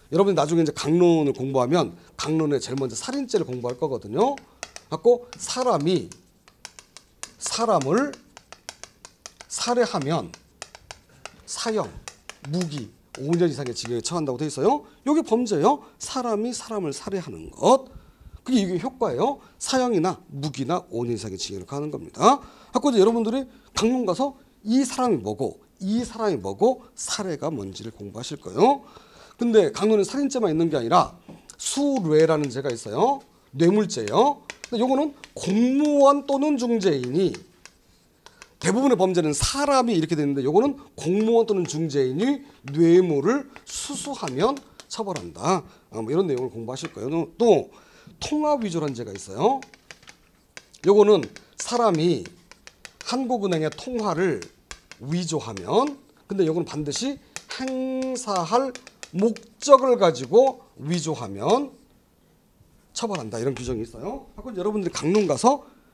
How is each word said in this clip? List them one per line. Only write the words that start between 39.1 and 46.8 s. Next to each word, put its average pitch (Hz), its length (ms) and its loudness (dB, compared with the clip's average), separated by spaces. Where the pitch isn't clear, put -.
사람이 269 600 0
이렇게 160 220 0
되는데 143 280 0
요거는 220 340 2
공무원 220 520 2
또는 190 180 0
중재인이 151 800 0
뇌물을 170 800 4
수수하면 247 920 -4
처벌한다. 156 760 -4
아, 110 120 -8
뭐 113 100 -6
이런 180 160 0
내용을 127 220 -2
공부하실 117 440 -10